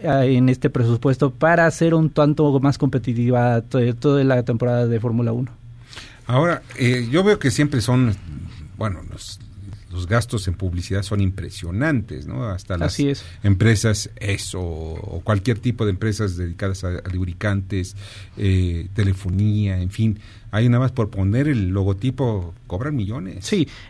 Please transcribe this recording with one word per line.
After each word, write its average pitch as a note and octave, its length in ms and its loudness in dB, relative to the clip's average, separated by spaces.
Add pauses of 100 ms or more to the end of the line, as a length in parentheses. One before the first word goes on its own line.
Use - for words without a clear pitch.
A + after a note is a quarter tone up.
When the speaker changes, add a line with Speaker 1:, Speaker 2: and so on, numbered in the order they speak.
Speaker 1:
a, C#3 220 4
en C3 240 6
este C3 180 2
presupuesto B2+ 640 2
para E3 340 4
hacer E3 300 4
un D#3+ 160 4
tanto D3 500 4
más C3+ 160 2
competitiva A#2+ 880 2
to-, A#2+ 320 0
toda C#3 280 2
la C3 200 4
temporada A#2+ 440 0
de A#2 140 0
Fórmula A#2 320 0
uno. A#2+ 180 -4 (760)
Speaker 2:
Ahora, C#3+ 340 2 (180)
eh, B2 320 2
yo E3+ 140 4
veo G#3 140 4
que C#3 120 0
siempre C#3+ 300 2
son, B2 340 4 (640)
bueno, G2+ 240 -4 (100)
los, - 300 -16 (500)
los F2 160 -6
gastos A#2 400 -2
en F2+ 60 0
publicidad F#2 520 -4
son G2+ 180 -2
impresionantes, F#2+ 1040 -4
¿no? B2+ 180 -6
Hasta F#2+ 320 -6
las F2 160 0
Speaker 1:
Así C#3+ 160 0
es. C#3 160 -4 (180)
Speaker 2:
empresas G#2 720 4
eso, G2 440 -4
o D#2+ 640 -8
cualquier G#2+ 340 2
tipo A#2 280 -2
de G2+ 60 2
empresas G2 440 -2
dedicadas F#2 480 -4
a, F2+ 40 -4
a F2 220 -6
lubricantes, F#2 840 -2 (400)
eh, F2+ 560 0
telefonía, G2 880 0
en F2+ 80 -2
fin. A2 300 0 (340)
Ahí A#2 180 4
nada A#2+ 140 4
más B2+ 80 0
por A2 180 -2
poner G#2 380 2
el G#2+ 200 0
logotipo G2 840 -2 (120)
cobran C3 300 -4
millones. A#2 480 -6
Speaker 1:
Sí, F#3+ 240 0 (220)